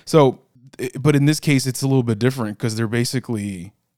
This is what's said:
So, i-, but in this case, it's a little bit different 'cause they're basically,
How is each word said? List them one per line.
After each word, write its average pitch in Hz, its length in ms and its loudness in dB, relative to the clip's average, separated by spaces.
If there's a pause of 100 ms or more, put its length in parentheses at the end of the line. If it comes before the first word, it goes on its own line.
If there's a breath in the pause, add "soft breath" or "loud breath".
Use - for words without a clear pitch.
So, 143 340 4 (380)
i-, 123 200 -6
but 143 180 2
in 139 100 2
this 151 140 2
case, 135 260 2
it's 127 160 -6
a 139 40 0
little 135 160 2
bit 113 160 -2
different 117 400 -2
'cause 110 180 -4
they're 113 120 -2
basically, 107 840 -6 (260)